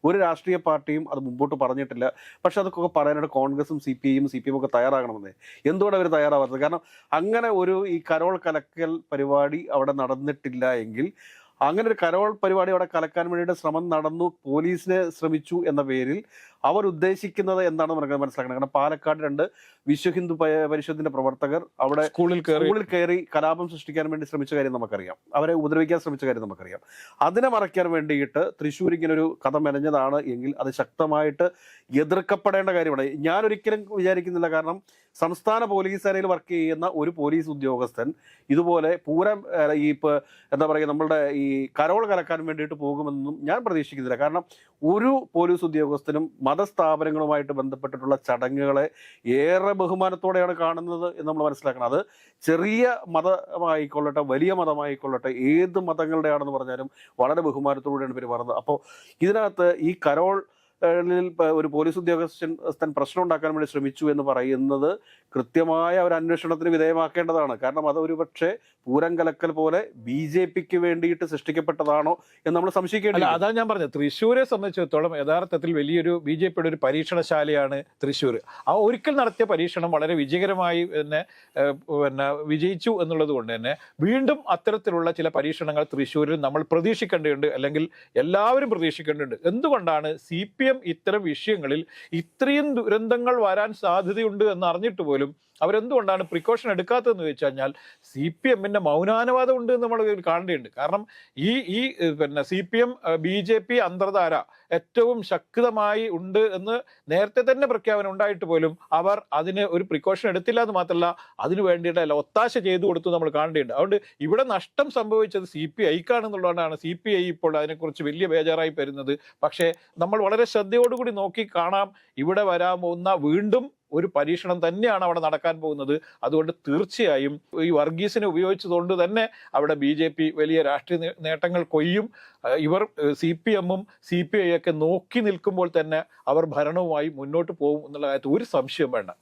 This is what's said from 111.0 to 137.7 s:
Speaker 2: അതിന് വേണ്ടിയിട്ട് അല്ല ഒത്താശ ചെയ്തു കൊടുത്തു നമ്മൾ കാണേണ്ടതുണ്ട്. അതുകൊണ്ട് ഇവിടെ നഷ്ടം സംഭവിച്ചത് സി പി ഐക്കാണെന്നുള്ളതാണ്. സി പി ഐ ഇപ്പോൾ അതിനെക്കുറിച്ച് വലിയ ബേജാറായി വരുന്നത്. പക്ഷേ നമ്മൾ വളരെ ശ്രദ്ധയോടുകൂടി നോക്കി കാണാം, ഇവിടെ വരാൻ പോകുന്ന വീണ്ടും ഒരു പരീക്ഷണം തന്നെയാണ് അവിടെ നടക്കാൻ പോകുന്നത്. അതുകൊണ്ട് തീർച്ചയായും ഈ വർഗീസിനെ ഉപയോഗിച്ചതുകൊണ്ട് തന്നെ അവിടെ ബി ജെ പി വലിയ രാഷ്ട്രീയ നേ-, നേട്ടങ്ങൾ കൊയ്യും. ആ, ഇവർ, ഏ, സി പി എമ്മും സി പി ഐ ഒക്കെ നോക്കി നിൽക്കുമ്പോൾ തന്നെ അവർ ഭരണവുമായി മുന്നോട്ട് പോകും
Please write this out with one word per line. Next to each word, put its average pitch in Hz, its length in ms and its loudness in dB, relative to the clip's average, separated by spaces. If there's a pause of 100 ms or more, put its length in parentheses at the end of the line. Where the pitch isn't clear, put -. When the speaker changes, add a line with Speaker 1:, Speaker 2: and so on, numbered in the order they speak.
Speaker 2:
അതിന് 185 220 0
വേണ്ടിയിട്ട് 175 360 2
അല്ല 151 180 2
ഒത്താശ 226 320 0 (140)
ചെയ്തു 185 220 2
കൊടുത്തു 170 240 -2
നമ്മൾ 160 240 0
കാണേണ്ടതുണ്ട്. 151 400 -2
അതുകൊണ്ട് 196 200 2 (280)
ഇവിടെ 220 180 2 (100)
നഷ്ടം 285 340 -2 (100)
സംഭവിച്ചത് 214 560 0
സി 156 100 -4 (120)
പി 220 80 0 (100)
ഐക്കാണെന്നുള്ളതാണ്. 180 920 -4
സി 165 80 -4 (100)
പി 214 100 -2 (100)
ഐ - 20 0 (100)
ഇപ്പോൾ 160 180 -4 (100)
അതിനെക്കുറിച്ച് 156 480 -8
വലിയ 175 240 -4
ബേജാറായി 160 480 0
വരുന്നത്. 139 300 -6 (340)
പക്ഷേ 165 220 0 (360)
നമ്മൾ 202 140 -2 (100)
വളരെ 220 240 4
ശ്രദ്ധയോടുകൂടി 240 720 2
നോക്കി 202 240 -4 (100)
കാണാം, 196 340 0 (340)
ഇവിടെ 190 280 2
വരാൻ 180 320 0
പോകുന്ന 175 260 -2 (160)
വീണ്ടും 208 400 2 (300)
ഒരു 175 200 0
പരീക്ഷണം 175 480 0
തന്നെയാണ് 190 420 0
അവിടെ 165 200 0
നടക്കാൻ 156 360 0
പോകുന്നത്. 143 300 -4 (340)
അതുകൊണ്ട് 160 260 0 (140)
തീർച്ചയായും 147 680 0 (320)
ഈ - 20 2 (100)
വർഗീസിനെ 175 540 0
ഉപയോഗിച്ചതുകൊണ്ട് 180 600 0 (100)
തന്നെ 220 220 2 (340)
അവിടെ 147 240 2
ബി 139 80 2 (100)
ജെ 160 160 2
പി 160 100 0 (140)
വലിയ 156 180 2 (100)
രാഷ്ട്രീയ 143 360 -2
നേ-, 175 100 -6 (120)
നേട്ടങ്ങൾ 170 360 -2 (120)
കൊയ്യും. 175 320 2 (380)
ആ, 123 60 0 (160)
ഇവർ, 185 160 2 (220)
ഏ, - 20 2 (140)
സി 165 100 0 (140)
പി 226 160 2
എമ്മും 180 200 -2 (300)
സി 175 80 2 (120)
പി 214 160 2
ഐ 175 120 4
ഒക്കെ 165 160 0 (100)
നോക്കി 185 440 0
നിൽക്കുമ്പോൾ 180 500 0
തന്നെ 156 220 0 (320)
അവർ 160 140 4 (100)
ഭരണവുമായി 156 640 -2
മുന്നോട്ട് 165 340 -4 (100)
പോകും 147 240 2